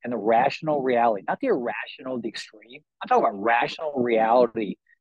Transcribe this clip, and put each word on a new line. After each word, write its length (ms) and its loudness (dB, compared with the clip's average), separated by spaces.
and 80 -6
the 60 -4
rational 640 0
reality, 440 0
not 140 -6
the 60 -4
irrational, 760 -4
the 80 -8
extreme. 540 -16
I'm 60 -14
talking 160 4
about 180 -2
rational 520 0
reality, 840 2